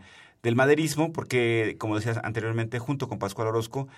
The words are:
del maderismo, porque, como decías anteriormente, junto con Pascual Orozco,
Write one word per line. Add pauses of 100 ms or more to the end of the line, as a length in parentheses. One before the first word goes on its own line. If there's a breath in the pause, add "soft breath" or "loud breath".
(420 loud breath)
del
maderismo,
porque,
como
decías
anteriormente,
junto
con
Pascual
Orozco, (100)